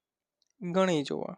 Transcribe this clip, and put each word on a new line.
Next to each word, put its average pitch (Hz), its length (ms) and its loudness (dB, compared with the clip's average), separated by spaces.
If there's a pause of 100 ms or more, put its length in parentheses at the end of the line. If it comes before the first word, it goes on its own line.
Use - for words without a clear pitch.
(600)
ગણી 175 420 2
જુઓ, - 360 -6